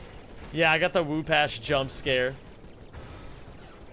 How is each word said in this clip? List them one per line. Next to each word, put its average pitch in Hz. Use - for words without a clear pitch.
Yeah, 160
I 160
got 175
the 180
Whoopash 151
jump 135
scare. 131